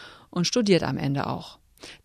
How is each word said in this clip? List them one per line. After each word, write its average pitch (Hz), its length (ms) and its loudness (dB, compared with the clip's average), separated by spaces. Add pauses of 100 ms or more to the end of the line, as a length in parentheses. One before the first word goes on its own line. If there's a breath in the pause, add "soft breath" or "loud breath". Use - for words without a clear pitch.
(300 loud breath)
und 175 180 0
studiert 202 360 4
am - 140 -2
Ende 139 300 -2
auch. - 320 -8 (460 loud breath)